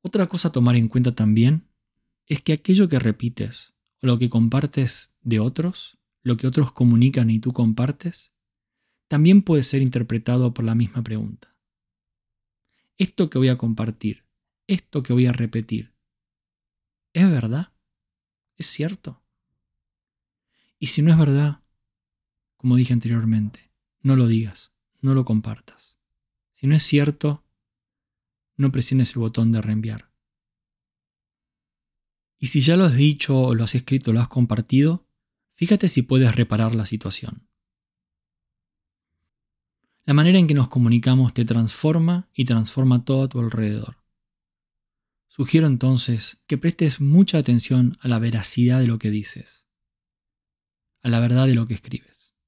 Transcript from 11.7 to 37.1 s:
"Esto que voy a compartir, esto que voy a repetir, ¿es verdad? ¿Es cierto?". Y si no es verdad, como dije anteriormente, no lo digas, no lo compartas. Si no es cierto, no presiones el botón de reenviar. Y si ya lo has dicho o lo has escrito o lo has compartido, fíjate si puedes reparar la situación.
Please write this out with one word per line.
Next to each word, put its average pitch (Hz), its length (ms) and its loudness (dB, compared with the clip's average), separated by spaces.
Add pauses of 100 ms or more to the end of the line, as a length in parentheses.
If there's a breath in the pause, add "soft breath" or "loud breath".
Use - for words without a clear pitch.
"Esto 185 320 -2
que - 80 -4
voy 127 120 2
a 127 80 0
compartir, 110 680 -6 (420)
esto 175 360 -4
que 127 80 -6
voy 123 140 2
a 123 80 0
repetir, 113 600 -6 (1200)
¿es 185 160 4
verdad? 127 440 -2 (840)
¿Es - 120 -6
cierto?". 156 540 -8 (1600)
Y 143 80 -6
si - 140 -2
no 160 100 4
es 160 60 6
verdad, 147 460 0 (920)
como 127 220 0
dije 127 160 0
anteriormente, 110 800 -2 (300)
no 135 140 2
lo 127 120 4
digas, 113 440 -4 (300)
no 135 120 0
lo 131 120 0
compartas. - 720 -8 (520)
Si - 160 -8
no 147 80 2
es 151 80 2
cierto, 147 600 -2 (1120)
no 139 160 0
presiones 131 440 -2
el 120 40 -4
botón 113 320 -2
de 113 100 -2
reenviar. 110 500 -6 (2250)
Y 139 100 -6
si 143 140 0
ya 160 160 2
lo 190 80 4
has 143 100 2
dicho 143 420 2
o 127 180 2
lo 113 80 -2
has 110 120 -4
escrito 127 360 -2
o - 20 2
lo 113 80 2
has 120 60 -2
compartido, 127 800 0 (460)
fíjate 196 340 0
si 135 140 0
puedes 127 340 2
reparar 113 400 -2
la 110 100 -4
situación. - 600 -10 (2500)